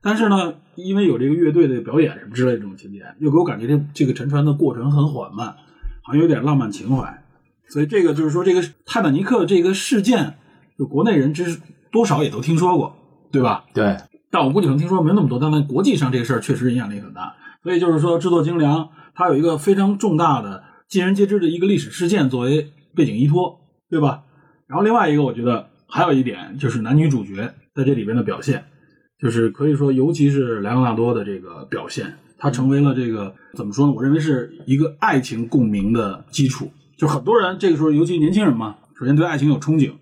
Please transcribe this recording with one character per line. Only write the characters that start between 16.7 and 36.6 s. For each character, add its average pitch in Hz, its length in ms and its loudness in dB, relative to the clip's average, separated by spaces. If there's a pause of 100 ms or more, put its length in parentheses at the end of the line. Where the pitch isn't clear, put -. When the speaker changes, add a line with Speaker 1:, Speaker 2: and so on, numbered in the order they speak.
Speaker 1:
影 120 60 0
响 107 140 -4
力 101 80 -10
很 - 120 -16
大。 - 220 -14 (300)
所 180 100 -2
以 170 60 2
就 175 120 2
是 156 60 2
说， 170 220 2
制 185 100 -2
作 170 140 2
精 170 160 -2
良， 151 280 2 (280)
它 180 140 0
有 143 60 2
一 147 60 2
个 165 160 0
非 196 160 2
常 196 240 2
重 196 180 0
大 151 280 2
的、 98 200 -14 (240)
尽 185 160 0
人 190 120 2
皆 202 100 4
知 202 140 0
的 170 80 0
一 170 100 -2
个 175 80 0
历 196 140 2
史 110 100 -8
事 170 180 -4
件 170 220 2
作 127 120 -2
为 147 300 0 (240)
背 165 80 2
景 107 140 -2
依 139 100 2
托， 175 300 0 (320)
对 165 100 -2
吧？ 139 220 0 (460)
然 135 100 -6
后 202 80 2
另 226 80 2
外 202 160 2
一 147 60 2
个， 147 80 2
我 123 100 -2
觉 117 80 -8
得 117 260 -2 (200)
还 - 160 -2
有 165 100 2
一 131 80 2
点 101 380 -8
就 135 100 -2
是 117 120 -4
男 117 140 0
女 156 140 4
主 113 160 -2
角 101 260 -8 (220)
在 139 100 -4
这 135 120 2
里 110 80 -4
边 110 120 -4
的 120 60 0
表 101 180 -4
现， - 240 -4 (560)
就 117 120 0
是 113 180 2
可 139 180 -4
以 147 80 2
说， 139 160 0
尤 135 200 2
其 143 180 2
是 123 300 0
莱 101 120 -4
昂 127 120 2
纳 117 100 2
多 117 200 0
的 104 120 -2
这 98 140 -8
个 - 260 -18
表 - 220 -8
现， - 260 -10 (240)
他 139 140 -2
成 131 180 0
为 139 120 4
了 139 120 4
这 123 160 -2
个， 101 240 -6 (220)
怎 - 100 -10
么 101 80 -8
说 143 140 2
呢？ 135 60 2
我 113 100 -4
认 139 80 2
为 160 80 2
是 139 340 -2 (140)
一 135 100 2
个 156 220 -2
爱 165 200 2
情 117 280 -6
共 123 200 2
鸣 101 240 0
的 101 380 -2
基 139 180 0
础。 - 220 -6 (280)